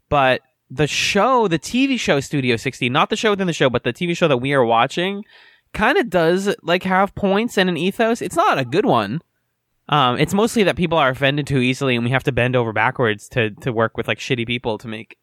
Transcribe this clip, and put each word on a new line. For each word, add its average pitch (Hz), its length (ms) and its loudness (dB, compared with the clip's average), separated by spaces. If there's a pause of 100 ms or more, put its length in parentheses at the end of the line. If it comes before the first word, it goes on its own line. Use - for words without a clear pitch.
But 131 320 2 (280)
the 143 180 -2
show, 226 640 0
the 165 100 0
T 254 280 -2
V 262 100 -2
show 160 240 0
Studio 127 340 -2
sixty, 123 340 -6
not 156 200 0
the 220 80 -2
show 220 140 0
within 190 160 -2
the 165 60 -2
show, 143 160 2
but 120 140 -4
the 120 100 -2
T 180 140 -6
V 170 60 -2
show 170 160 0
that 131 80 2
we 135 160 -2
are 131 120 4
watching, 170 580 0 (500)
kinda 269 320 4
does, 180 580 2
like, 175 200 2
have 190 320 2
points 202 420 0
and 185 120 2
an 170 80 -2
ethos. 220 440 -2
It's 196 160 -6
not 311 200 2
a 131 80 -2
good 151 200 2
one. 123 340 2 (680)
Um, 131 280 2
it's 151 160 0
mostly 220 300 2
that 170 140 0
people 165 200 0
are 139 120 2
offended 139 380 0
too 143 120 0
easily, 127 360 0
and 120 100 -2
we 120 60 -2
have 135 120 -2
to 147 80 -2
bend 120 240 -2
over 117 160 0
backwards 107 580 -2
to, 110 200 -2 (120)
to 131 120 -6
work 113 240 -2
with, 113 100 -6
like, 113 120 -4
shitty 120 280 -4
people 120 300 -6
to 120 100 -16
make 110 360 -14